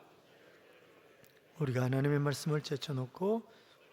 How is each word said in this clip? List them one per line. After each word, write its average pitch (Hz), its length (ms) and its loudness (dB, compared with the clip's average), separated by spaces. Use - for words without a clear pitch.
우리가 127 240 2
하나님의 135 340 2
말씀을 147 460 0
제쳐놓고 151 840 -4